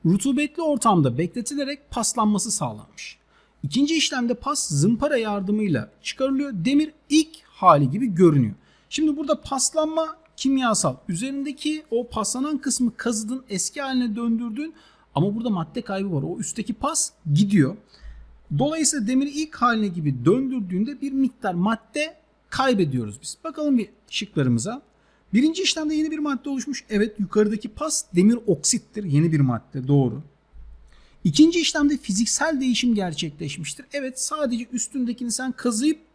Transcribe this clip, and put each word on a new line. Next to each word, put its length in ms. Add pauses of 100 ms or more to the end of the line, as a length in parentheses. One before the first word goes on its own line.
rutubetli 560
ortamda 560
bekletilerek 720
paslanması 600
sağlanmış. 640 (460)
İkinci 320
işlemde 380
pas 340
zımpara 500
yardımıyla 720 (120)
çıkarılıyor. 500
Demir 380 (180)
ilk 200 (160)
hali 440
gibi 180
görünüyor. 480 (340)
Şimdi 280
burada 240
paslanma 760 (180)
kimyasal. 600 (120)
Üzerindeki 840
o 160
paslanan 500
kısmı 400
kazıdın, 520
eski 320
haline 340
döndürdün 580 (420)
ama 200
burada 140
madde 320
kaybı 320
var. 100
O 160
üstteki 340
pas 380 (220)
gidiyor. 440 (840)
Dolayısıyla 480
demiri 220
ilk 260
haline 320
gibi 380
döndürdüğünde 760
bir 100
miktar 420
madde 640 (320)
kaybediyoruz 720
biz. 220
Bakalım 340
bir 120 (200)
şıklarımıza. 720 (520)
Birinci 300
işlemde 320
yeni 160
bir 80
madde 300
oluşmuş. 400
Evet, 300
yukarıdaki 500
pas 360 (100)
demir 320
oksittir. 560
Yeni 280
bir 80
madde. 480
Doğru. 360 (1000)
İkinci 360
işlemde 380
fiziksel 640
değişim 340
gerçekleşmiştir. 960
Evet, 280
sadece 500
üstündekini 600
sen 200
kazıyıp 480 (160)